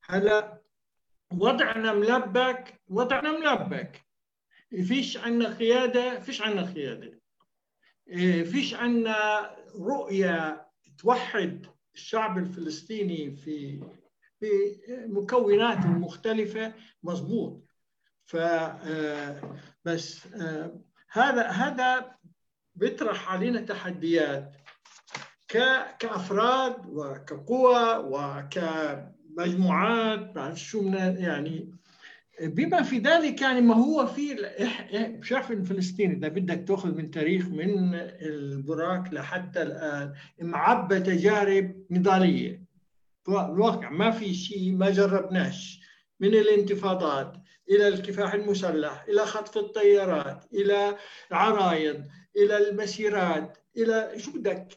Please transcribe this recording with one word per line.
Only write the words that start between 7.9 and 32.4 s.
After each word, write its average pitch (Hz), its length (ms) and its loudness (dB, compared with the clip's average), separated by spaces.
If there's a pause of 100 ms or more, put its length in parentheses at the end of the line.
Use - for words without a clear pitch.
إيه، 180 360 2
فيش 233 300 -2
عنا 220 760 0 (240)
رؤية 180 920 -2 (320)
توحد 214 680 0 (280)
الشعب 202 440 -4
الفلسطيني 165 1000 -6
في، 143 440 -10 (600)
في 214 80 -6 (580)
مكوناته 202 760 2
المختلفة، 214 880 -2 (300)
مظبوط. 175 600 -4 (600)
ف، - 120 -10
آه، 156 1200 -4 (280)
بس، 165 420 -6
آه، 165 540 -8 (300)
هذا، 247 360 2
هذا 254 640 -2 (640)
بيطرح 175 580 -4
علينا 220 280 -2
تحديات 165 960 -2 (920)
ك-، 254 500 2
كأفراد 220 880 0
وكقوى 226 1120 2 (1400)
وكمجموعات، 185 960 2
بعرف 156 280 -8
شو 214 220 -6
من، 190 120 0 (240)
يعني، 160 520 -4 (680)